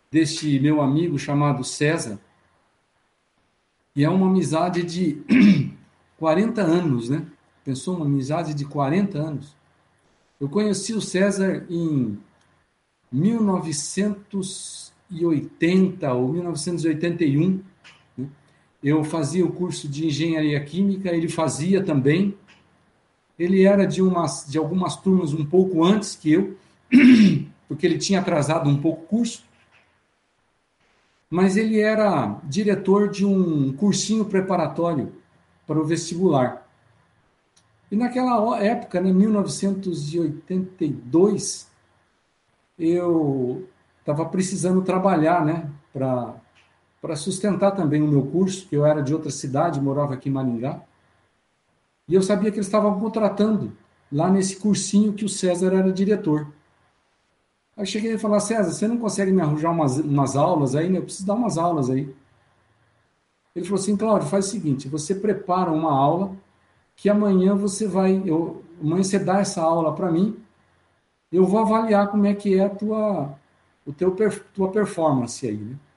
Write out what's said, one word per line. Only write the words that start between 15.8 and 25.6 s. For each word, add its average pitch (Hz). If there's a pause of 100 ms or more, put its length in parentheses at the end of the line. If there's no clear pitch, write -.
ou 127
mil 170
novecentos 165
e 165
oitenta 170
e 139
um, 185 (560)
né? 131 (560)
Eu 147
fazia 160
o -
curso 170
de 147
engenharia 151
química, 190
ele 165
fazia 165
também. 160 (1000)
Ele 190
era 196
de 165
umas, 170
de 143
algumas 156
turmas 175
um 156
pouco 180